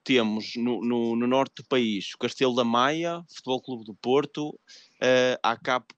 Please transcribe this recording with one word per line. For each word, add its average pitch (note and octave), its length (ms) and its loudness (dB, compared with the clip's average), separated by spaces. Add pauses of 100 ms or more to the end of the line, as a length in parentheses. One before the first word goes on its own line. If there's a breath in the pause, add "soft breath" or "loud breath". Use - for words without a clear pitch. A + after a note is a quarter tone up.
temos A2 520 0
no, A#2+ 260 -2
no, A#2 340 0
no A#2+ 120 0
norte C3 300 2
do B2+ 80 -18
país A2 480 -2
o - 40 -18
Castelo B2 380 0
da B2+ 80 2
Maia, D#3 680 0
Futebol B2+ 320 -6
Clube A#2 240 -12
do A2 80 -14
Porto, C#3+ 680 -2 (420 loud breath)
eh, B2+ 420 4
a A#2 120 2
Capo B2+ 420 -4